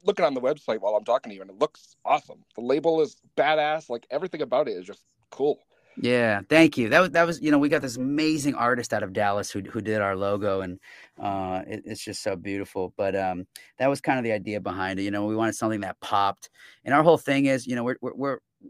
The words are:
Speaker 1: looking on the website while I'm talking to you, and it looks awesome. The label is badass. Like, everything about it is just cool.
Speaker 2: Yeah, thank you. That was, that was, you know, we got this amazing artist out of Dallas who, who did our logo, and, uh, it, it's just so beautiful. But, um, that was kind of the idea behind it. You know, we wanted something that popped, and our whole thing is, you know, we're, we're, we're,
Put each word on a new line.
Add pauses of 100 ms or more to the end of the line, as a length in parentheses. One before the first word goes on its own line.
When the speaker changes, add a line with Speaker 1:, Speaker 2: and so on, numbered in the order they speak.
Speaker 1:
looking
on
the
website
while
I'm
talking
to
you,
and
it
looks
awesome. (100)
The
label
is (200)
badass.
Like,
everything
about
it
is
just (260)
cool. (300)
Speaker 2:
Yeah,
thank
you.
That
was,
that
was,
you
know,
we
got
this
amazing
artist
out
of
Dallas
who,
who
did
our
logo,
and, (380)
uh,
it,
it's
just
so
beautiful.
But,
um, (300)
that
was
kind
of
the
idea
behind
it.
You
know,
we
wanted
something
that
popped, (360)
and
our
whole
thing
is,
you
know,
we're,
we're,
we're, (320)